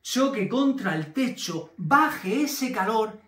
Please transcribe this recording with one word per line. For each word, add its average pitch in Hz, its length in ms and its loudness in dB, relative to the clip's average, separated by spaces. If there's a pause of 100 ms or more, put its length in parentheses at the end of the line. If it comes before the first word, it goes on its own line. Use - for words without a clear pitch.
choque 240 480 0
contra 254 460 0
el 156 180 -4
techo, - 640 -4
baje 269 680 2
ese 262 260 -2
calor 220 580 0